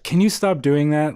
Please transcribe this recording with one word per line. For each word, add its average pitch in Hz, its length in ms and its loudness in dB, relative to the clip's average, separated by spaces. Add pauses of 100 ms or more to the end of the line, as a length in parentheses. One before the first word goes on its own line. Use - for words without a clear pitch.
Can 165 160 -2
you 202 100 4
stop 190 320 -2
doing 147 280 2
that? 151 260 0